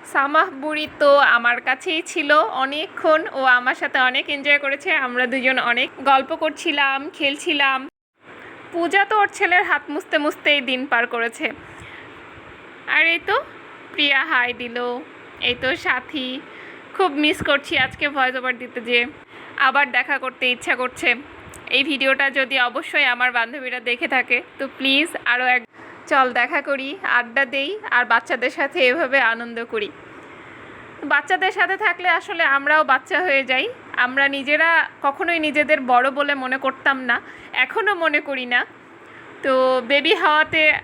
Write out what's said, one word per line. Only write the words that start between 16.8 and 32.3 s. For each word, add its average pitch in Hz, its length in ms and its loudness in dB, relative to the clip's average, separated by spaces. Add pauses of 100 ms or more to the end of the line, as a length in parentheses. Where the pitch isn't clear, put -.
খুব 370 180 0
মিস 302 320 0
করছি 285 340 -2
আজকে 277 320 -2
ভয়েস 262 260 0
ওভার 254 220 -4
দিতে 240 240 -10
যেয়ে, 240 240 2 (520)
আবার 262 340 2
দেখা 269 280 0
করতে 254 320 -2
ইচ্ছা 247 240 -2
করছে। 247 400 -2 (540)
এই 269 140 2
ভিডিওটা 269 460 2
যদি 269 300 -2
অবশ্যই 277 460 0
আমার 247 260 2
বান্ধবীরা 247 480 -4
দেখে 240 280 -4
থাকে, 254 340 0 (180)
তো 269 80 -6 (100)
প্লিজ 269 300 2 (180)
আরও 247 200 0
এক 247 180 2 (440)
চল 262 260 2
দেখা 254 280 0
করি, 277 420 -6
আড্ডা 240 420 0
দেই, 277 340 -4 (120)
আর 247 140 4
বাচ্চাদের 240 440 0
সাথে 285 380 0
এভাবে 269 320 2
আনন্দ 233 460 -2
করি। 214 260 -6 (1120)
বাচ্চাদের 302 480 0
সাথে 381 260 0
থাকলে 370 320 -2
আসলে 339 340 0